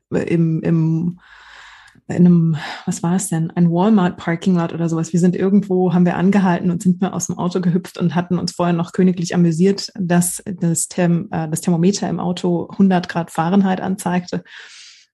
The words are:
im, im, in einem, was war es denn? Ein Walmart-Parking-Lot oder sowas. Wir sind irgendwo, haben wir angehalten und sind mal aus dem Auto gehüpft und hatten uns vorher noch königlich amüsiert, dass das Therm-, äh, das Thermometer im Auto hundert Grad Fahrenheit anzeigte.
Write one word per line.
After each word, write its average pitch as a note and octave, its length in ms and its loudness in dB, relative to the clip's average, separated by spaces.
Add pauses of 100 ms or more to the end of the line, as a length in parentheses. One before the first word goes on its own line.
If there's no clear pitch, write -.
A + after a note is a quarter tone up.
(120)
im, E3 500 0
im, E3 580 0 (880)
in E3 80 -6
einem, E3+ 400 6 (300)
was F3 160 -6
war E3+ 140 0
es F#3+ 140 -4
denn? E3 220 -2
Ein F3 200 2
Walmart-Parking-Lot F3 1000 2
oder E3+ 160 -4
sowas. D#3+ 260 -4
Wir F3 60 2
sind F3 160 2
irgendwo, F#3 600 2
haben F3+ 100 4
wir F3 100 0
angehalten F#3 540 2
und F3 140 -4
sind F3+ 180 0
mal F#3 100 -2
aus F3 140 -6
dem F3+ 140 -8
Auto F3+ 200 -2
gehüpft F3+ 380 -2
und E3 160 -2
hatten F3 240 -2
uns F3 140 -4
vorher F3 240 0
noch E3+ 160 -4
königlich F3+ 420 0
amüsiert, F3 640 2
dass F3 460 0
das E3+ 440 -4
Therm-, E3+ 420 0
äh, D#3+ 180 -4
das D#3+ 120 -4
Thermometer F3 460 0
im E3 120 -4
Auto F3 580 -4
hundert F#3 320 2
Grad E3+ 220 -6
Fahrenheit F#3 500 0
anzeigte. F3+ 600 -4 (720)